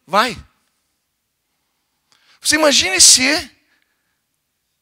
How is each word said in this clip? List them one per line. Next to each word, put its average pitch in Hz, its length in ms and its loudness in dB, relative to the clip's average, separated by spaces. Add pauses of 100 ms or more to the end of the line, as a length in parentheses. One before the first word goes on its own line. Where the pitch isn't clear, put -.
Vai. 208 320 -2 (2000)
Você - 160 -2
imagine 320 460 0
se 277 500 0 (1300)